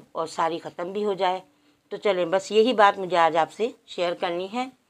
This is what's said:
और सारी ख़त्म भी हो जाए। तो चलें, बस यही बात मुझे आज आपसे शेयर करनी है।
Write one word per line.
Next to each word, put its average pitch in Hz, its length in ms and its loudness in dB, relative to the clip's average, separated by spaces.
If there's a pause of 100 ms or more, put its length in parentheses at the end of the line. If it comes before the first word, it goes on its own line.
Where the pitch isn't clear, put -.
(160)
और 160 120 -4
सारी 165 320 -2
ख़त्म 175 340 -10
भी 208 100 -4
हो 208 120 0
जाए। 185 260 0 (500)
तो 202 60 -8
चलें, 180 340 0
बस 190 200 -2
यही 220 240 4
बात 202 240 4
मुझे 180 180 -4
आज 165 200 4
आपसे 170 360 -2 (140)
शेयर 175 280 -4
करनी 180 320 -6
है। 247 240 -8 (180)